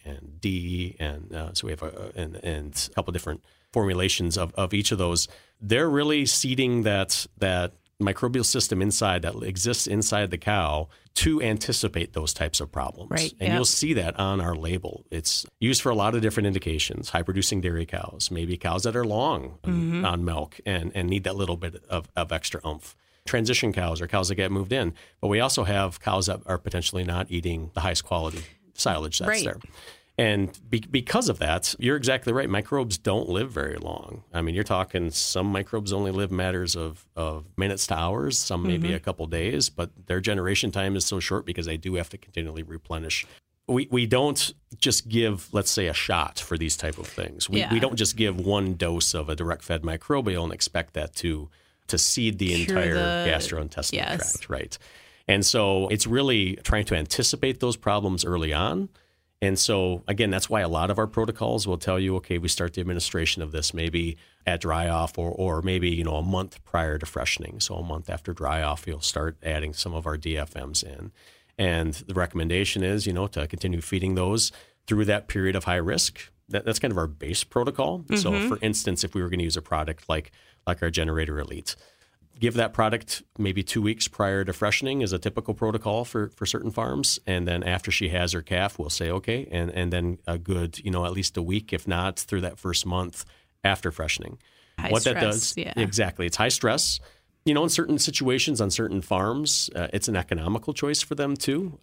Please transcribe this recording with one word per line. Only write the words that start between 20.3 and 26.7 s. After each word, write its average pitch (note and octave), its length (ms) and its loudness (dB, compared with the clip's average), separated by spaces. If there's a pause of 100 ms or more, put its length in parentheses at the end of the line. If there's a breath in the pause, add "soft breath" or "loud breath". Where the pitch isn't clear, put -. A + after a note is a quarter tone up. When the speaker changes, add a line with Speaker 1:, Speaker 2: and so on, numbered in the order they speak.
Speaker 1:
and, F2+ 280 0
and F2+ 140 0
need F#2+ 160 0
that F#2+ 120 -2
little F2 200 0
bit F2 320 -8
of, E2+ 260 -2
of E2+ 180 -2
extra - 340 -4
oomph. D#2 280 -8 (300 soft breath)
Transition A#2 480 2
cows E2 280 -2
or E2+ 60 -4
cows F#2 220 0
that F#2+ 80 -2
get F#2+ 160 0
moved G2 200 -2
in. B2+ 220 0 (260 loud breath)
But - 80 0
we G#2 120 4
also C3 240 2
have G2 340 0
cows F#2+ 280 0
that F#2+ 200 -2
are F#2 120 0
potentially F2+ 440 -2